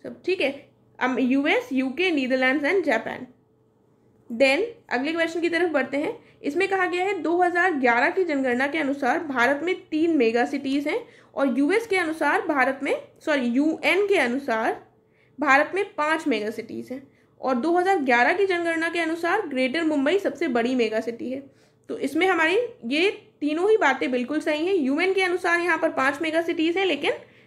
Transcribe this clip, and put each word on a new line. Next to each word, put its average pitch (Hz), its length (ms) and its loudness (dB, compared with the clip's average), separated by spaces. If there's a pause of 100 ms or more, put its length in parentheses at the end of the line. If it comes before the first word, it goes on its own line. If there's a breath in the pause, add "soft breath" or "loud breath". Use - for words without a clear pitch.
सब - 200 -14
ठीक 370 180 -2
है। 277 100 0 (480)
अम, 254 220 0
यूएस, 277 520 2
यूके, 269 400 0
नीदरलैंड्स 262 540 0
and 359 180 2
जापान। - 420 -2 (1040)
Then 269 320 2 (280)
अगले 269 220 -2
क्वेश्चन 330 280 -2
की 330 80 0
तरफ 339 240 0
बढ़ते 269 240 -2
हैं। 311 220 -4 (240 loud breath)
इसमें 339 260 -2
कहा 381 180 0
गया 349 180 -2
है 392 160 -2
दो 320 160 0
हज़ार 349 380 2
ग्यारह 254 360 2
की 370 140 0
जनगणना 269 420 0
के 302 120 -4
अनुसार 277 420 0
भारत 277 420 0
में 359 200 -2
तीन 320 340 0
मेगा 240 300 4
सिटीज 277 420 -2
हैं 427 100 -2 (360 loud breath)
और 262 240 0
यूएस 370 280 2
के 381 100 0
अनुसार 320 460 0
भारत 269 400 0
में, 320 120 -2 (260)
सॉरी, 277 260 0
यूएन 311 640 2
के 392 80 2
अनुसार 254 640 -2 (580 soft breath)
भारत 294 360 4
में 392 180 0
पांच 311 360 -2
मेगा 214 220 0
सिटीज 233 400 -10
हैं 262 120 -12 (380 soft breath)
और - 160 0
दो 311 160 2
हज़ार 359 280 2
ग्यारह 254 320 4
की 392 140 2
जनगणना 339 420 0
के 339 120 -2
अनुसार 339 480 -2
ग्रेटर 262 360 0
मुंबई 302 340 2
सबसे 330 320 -2
बड़ी 240 240 0
मेगा 220 280 0
सिटी 233 280 -8
है। 269 120 -8 (460 soft breath)
तो 254 100 -8
इसमें 311 280 0
हमारी 339 320 2 (280)
ये 311 240 2 (300)
तीनों 311 300 0
ही 440 80 6
बातें 285 340 2
बिल्कुल 254 280 -2
सही 311 260 -2
हैं। 392 80 0
यूएन 320 400 0
के 381 80 0
अनुसार 349 380 0
यहाँ 339 180 0
पर 320 140 0
पांच 285 300 -2
मेगा 320 200 0
सिटीज 330 340 -2
हैं, 392 100 0
लेकिन 302 260 0 (340 loud breath)